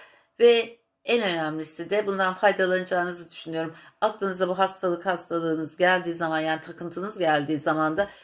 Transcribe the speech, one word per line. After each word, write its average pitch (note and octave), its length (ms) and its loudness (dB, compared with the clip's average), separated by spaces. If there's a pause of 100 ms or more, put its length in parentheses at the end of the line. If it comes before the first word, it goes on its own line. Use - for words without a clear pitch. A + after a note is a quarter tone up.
(400)
ve A#3 400 4 (260)
en A#3 160 2
önemlisi D#3+ 680 -4
de G3+ 180 0
bundan F#3+ 260 0
faydalanacağınızı F3+ 960 0
düşünüyorum. D#3+ 440 -6 (280)
Aklınıza G3 460 0
bu F3+ 120 -2
hastalık, F#3 460 0
hastalığınız E3 720 -2
geldiği F3+ 360 2
zaman, D#3+ 260 -2
yani D#3+ 220 -2
takıntınız F3 560 -10
geldiği D3+ 420 2
zaman D#3 380 0
da G3+ 100 0 (160)